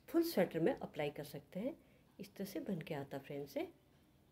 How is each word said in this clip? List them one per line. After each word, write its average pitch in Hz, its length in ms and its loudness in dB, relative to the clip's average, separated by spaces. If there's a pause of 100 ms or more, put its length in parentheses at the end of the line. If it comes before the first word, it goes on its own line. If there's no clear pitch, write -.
full 330 160 6
sweater - 360 4
में 170 140 6
apply 151 360 -2
कर 147 140 -6
सकते 147 360 -8
हैं। 269 160 -2 (440)
इस - 160 -12
तरह 196 100 -4
से 320 140 -4
बन 175 220 -2
के 156 120 -4
आता 139 240 -4
फ्रेंड्स 143 400 -6
है। 349 100 0 (640)